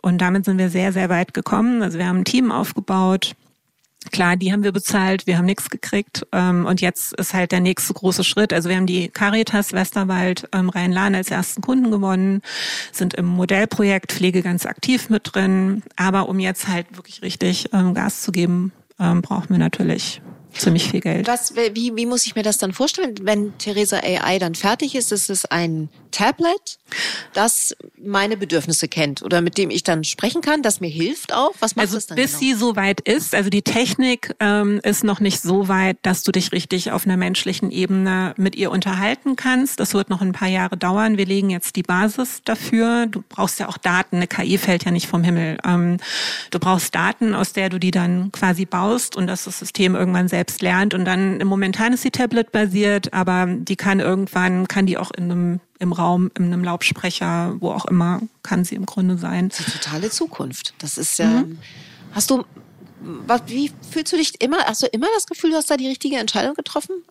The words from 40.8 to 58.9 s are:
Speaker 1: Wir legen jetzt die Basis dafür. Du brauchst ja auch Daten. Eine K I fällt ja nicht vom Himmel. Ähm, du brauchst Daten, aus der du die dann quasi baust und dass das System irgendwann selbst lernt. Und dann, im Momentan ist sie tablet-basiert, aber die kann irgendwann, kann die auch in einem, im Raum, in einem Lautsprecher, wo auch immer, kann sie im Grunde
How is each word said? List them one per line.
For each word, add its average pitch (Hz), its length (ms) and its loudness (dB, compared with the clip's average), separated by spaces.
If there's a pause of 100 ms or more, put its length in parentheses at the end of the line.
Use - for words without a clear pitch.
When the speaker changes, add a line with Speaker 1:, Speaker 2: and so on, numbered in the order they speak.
Speaker 1:
Wir 190 80 2
legen 196 240 2
jetzt 175 240 -4
die 185 80 -2
Basis 208 640 0
dafür. 233 640 2
Du 214 220 -6
brauchst - 300 -2
ja - 100 -4
auch - 100 -10
Daten. 180 380 0
Eine 175 120 0
K - 160 -4
I 180 120 2
fällt 180 280 2
ja 180 80 0
nicht 170 160 0
vom 170 160 2
Himmel. 170 400 2
Ähm, 175 320 4 (560)
du 175 80 -2
brauchst 180 340 0
Daten, 196 400 0
aus - 200 -2
der 190 160 0
du 180 100 -4
die 180 100 2
dann 180 400 0
quasi 185 360 0
baust 208 500 -2
und 190 100 0
dass - 180 -4
das 185 140 -10
System 185 380 0
irgendwann 180 320 2
selbst 175 340 -2
lernt. 185 320 2
Und 185 120 0
dann, 190 340 0
im 196 80 2
Momentan 196 460 2
ist 247 80 -2
sie 254 100 0
tablet-basiert, 208 1000 0
aber 185 340 2
die 180 280 -4
kann 196 220 2
irgendwann, 185 680 0
kann 196 180 2
die 185 120 0
auch 185 120 -6
in 180 140 -6
einem, 175 360 0 (180)
im 180 160 0
Raum, 180 420 2
in 185 80 0
einem 175 180 0
Lautsprecher, 175 960 -2
wo 175 100 -2
auch - 160 -4
immer, 175 340 2 (220)
kann 180 200 0
sie 175 120 -4
im 196 100 -6
Grunde 185 320 0